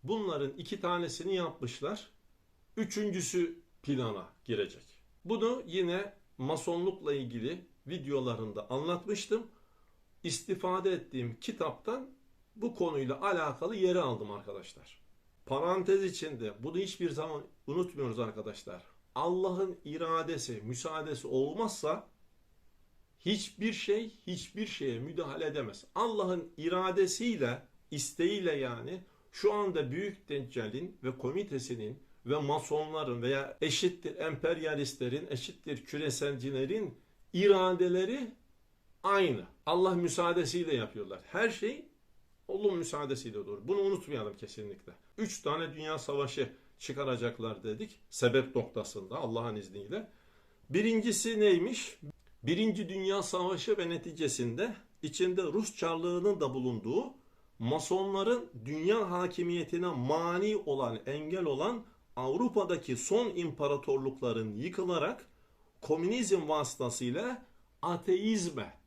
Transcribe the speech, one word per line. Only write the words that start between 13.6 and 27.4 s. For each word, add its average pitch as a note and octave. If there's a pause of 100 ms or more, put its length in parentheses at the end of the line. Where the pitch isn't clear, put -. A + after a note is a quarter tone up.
yeri F#3
aldım A2+
arkadaşlar. G2+ (400)
Parantez F#3
içinde, C#3+ (100)
bunu D#3+
hiçbir F3+
zaman D3+ (240)
unutmuyoruz C#3+
arkadaşlar. G#2+ (320)
Allah'ın F3+
iradesi, D#3+
müsaadesi D3+
olmazsa D3 (1120)
hiçbir G#3
şey, A3 (120)
hiçbir F#3+
şeye A#2+
müdahale D#3
edemez. C#3 (100)
Allah'ın G3
iradesiyle, F3+ (260)